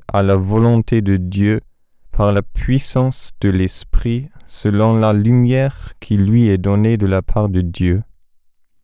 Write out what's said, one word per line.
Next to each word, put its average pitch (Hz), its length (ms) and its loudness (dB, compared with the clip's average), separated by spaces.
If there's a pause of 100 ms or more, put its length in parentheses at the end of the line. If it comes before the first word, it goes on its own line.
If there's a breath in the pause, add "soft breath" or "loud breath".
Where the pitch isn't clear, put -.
à 101 140 0
la 98 140 2
volonté 110 680 2
de 98 160 0
Dieu 98 420 -2 (520)
par 104 200 2
la 101 100 0
puissance - 920 -4 (100)
de 101 80 0
l'Esprit 117 800 -2 (160)
selon 110 520 0
la 110 160 2
lumière 123 880 0
qui - 180 -2
lui 107 320 2
est 98 80 2
donnée 101 400 0
de 104 100 0
la 95 140 0
part 107 280 0
de 92 120 -2
Dieu. 87 420 -2 (800)